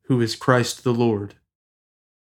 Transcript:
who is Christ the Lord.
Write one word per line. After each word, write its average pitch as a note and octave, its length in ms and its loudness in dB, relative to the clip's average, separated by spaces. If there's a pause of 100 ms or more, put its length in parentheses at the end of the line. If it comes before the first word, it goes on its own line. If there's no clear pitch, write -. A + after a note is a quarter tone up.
who B2+ 180 0
is A2 120 -2
Christ - 480 0
the B2 120 0
Lord. A2 400 -2 (880)